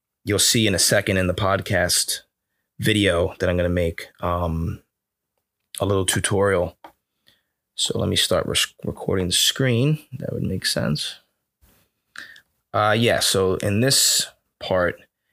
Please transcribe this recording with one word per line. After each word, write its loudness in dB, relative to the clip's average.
you'll 0
see 2
in 2
a 0
second 2
in 2
the 0
podcast 0
video 2
that 0
I'm 2
gonna 0
make, -2
um, -2
a 0
little 0
tutorial. 0
So -4
let -2
me 0
start 0
re-, -4
recording -2
the -4
screen. 2
That -8
would -4
make -4
sense. -2
Uh, 2
yeah, 2
so 2
in 0
this 2
part, -2